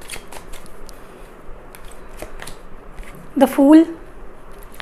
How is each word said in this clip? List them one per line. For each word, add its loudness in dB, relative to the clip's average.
The 8
Fool, 10